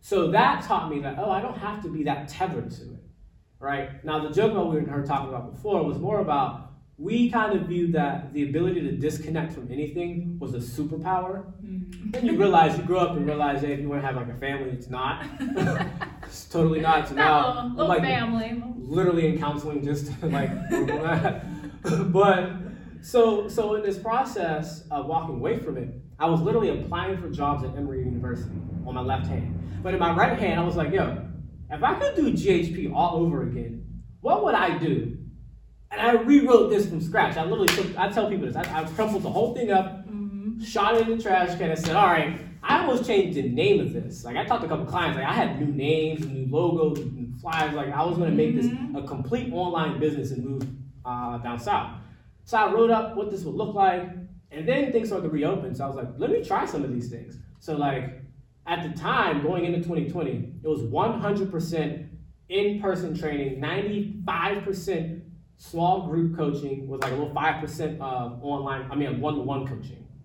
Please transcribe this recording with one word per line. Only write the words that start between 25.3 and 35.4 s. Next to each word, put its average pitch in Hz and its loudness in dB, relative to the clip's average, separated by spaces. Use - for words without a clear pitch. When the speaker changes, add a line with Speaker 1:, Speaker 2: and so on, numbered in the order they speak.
Speaker 1:
away 143 0
from 135 -6
it, 120 -6
I 160 2
was 165 6
literally 208 4
applying 180 -2
for 170 -8
jobs 143 0
at - -6
Emory 135 -4
University 120 -4
on 127 -6
my 127 -4
left - 0
hand. - -2
But 185 -2
in 175 0
my 170 4
right 220 4
hand, 165 2
I 170 2
was 170 0
like, 156 0
yo, - 0
if - -4
I - 4
could 571 0
do 285 4
G 170 2
H 165 4
P - -4
all 165 2
over 151 2
again, 117 -6
what 381 4
would 294 4
I 190 2
do? 135 0